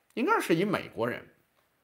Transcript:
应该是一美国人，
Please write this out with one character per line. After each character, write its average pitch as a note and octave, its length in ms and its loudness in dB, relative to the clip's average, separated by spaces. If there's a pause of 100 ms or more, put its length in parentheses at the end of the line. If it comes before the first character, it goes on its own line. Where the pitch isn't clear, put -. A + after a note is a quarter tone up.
(120)
应 A#3+ 140 -2
该 G#4+ 120 4
是 G3 160 0
一 E3 80 2
美 F3 320 -2
国 A#2 140 -2
人， - 180 -8 (580)